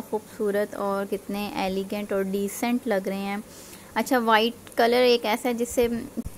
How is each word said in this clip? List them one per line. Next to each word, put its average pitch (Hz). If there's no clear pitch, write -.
खूबसूरत 208
और 196
कितने 202
elegant 196
और 196
decent 202
लग 196
रहे 196
हैं। 196
अच्छा, 240
white 226
color 240
एक 240
ऐसा 240
है 240
जिससे 240